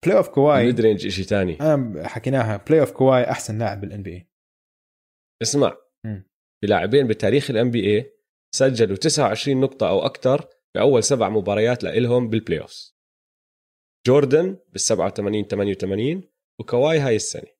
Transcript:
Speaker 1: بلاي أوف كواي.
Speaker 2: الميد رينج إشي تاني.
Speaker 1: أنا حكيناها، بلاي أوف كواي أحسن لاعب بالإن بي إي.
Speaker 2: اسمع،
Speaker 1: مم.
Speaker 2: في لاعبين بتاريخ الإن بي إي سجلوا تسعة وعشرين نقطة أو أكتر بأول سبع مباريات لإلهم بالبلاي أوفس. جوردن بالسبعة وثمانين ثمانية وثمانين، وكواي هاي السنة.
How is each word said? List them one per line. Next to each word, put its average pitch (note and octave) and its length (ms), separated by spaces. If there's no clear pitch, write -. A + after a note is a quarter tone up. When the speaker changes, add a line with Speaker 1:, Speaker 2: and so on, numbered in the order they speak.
Speaker 1:
بلاي F#3+ 140
أوف F#3 100
كواي. C#3+ 320
Speaker 2:
الميد A#2+ 200
رينج G#2 260
إشي F#2+ 180
تاني. F#2 360
Speaker 1:
أنا B2+ 480
حكيناها، A#2+ 480
بلاي D#3 240
أوف C3+ 120
كواي C3 380
أحسن A2 280
لاعب G#2 220
بالإن G2+ 220
بي F#2 100
إي. F2+ 180
Speaker 2:
اسمع، B2+ 340
Speaker 1:
مم. G2+ 240
Speaker 2:
في G#2 100
لاعبين G#2 360
بتاريخ A2+ 440
الإن A#2+ 200
بي G#2 260
إي B2+ 160
سجلوا A2+ 420
تسعة D3 280
وعشرين B2+ 360
نقطة C3 280
أو F#2 100
أكتر C3 500
بأول A#2+ 300
سبع A2+ 240
مباريات G#2+ 560
لإلهم A#2+ 440
بالبلاي G#2 320
أوفس. - 360
جوردن D3 520
بالسبعة F#2 380
وثمانين G#2 380
ثمانية G2+ 280
وثمانين، G#2+ 580
وكواي C#3+ 380
هاي C3 180
السنة. - 320